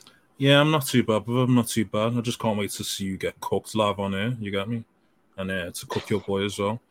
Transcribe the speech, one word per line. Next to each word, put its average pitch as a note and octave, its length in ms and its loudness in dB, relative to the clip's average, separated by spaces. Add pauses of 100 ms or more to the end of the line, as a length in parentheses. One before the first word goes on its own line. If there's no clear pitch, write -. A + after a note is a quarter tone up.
(400)
Yeah, C#3 200 8
I'm D3+ 120 6
not D3+ 160 0
too B2 160 4
bad, G#2+ 200 2
brother. A#2+ 180 0
I'm B2+ 120 4
not A#2+ 140 4
too A2 180 0
bad. A2 320 -2
I A#2 40 0
just A#2 180 -4
can't G#2+ 180 0
wait G2+ 140 -4
to - 120 -8
see - 220 -6
you F#2+ 120 -4
get - 220 -6
cooked - 360 -4
live G#2 240 0
on G2 160 -2
air. A2+ 240 -2
You G2+ 100 -6
get G2 180 -4
me? A#2 160 -6 (540)
And, F#2+ 140 -6
uh, F2+ 180 -6
to - 160 -12
cook - 240 -6
your G2+ 120 0
boy G2 240 -2
as G2+ 120 -6
well. G#2 340 -4